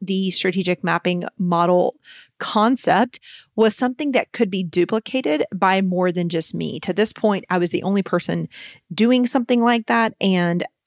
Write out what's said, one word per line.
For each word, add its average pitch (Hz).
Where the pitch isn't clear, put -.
the 190
strategic 180
mapping 175
model 175
concept 220
was 214
something 262
that -
could 208
be 190
duplicated 220
by 190
more 180
than 175
just 165
me. 156
To 185
this 214
point, 208
I 180
was 175
the -
only 196
person 170
doing 240
something 240
like 233
that. 233
And 175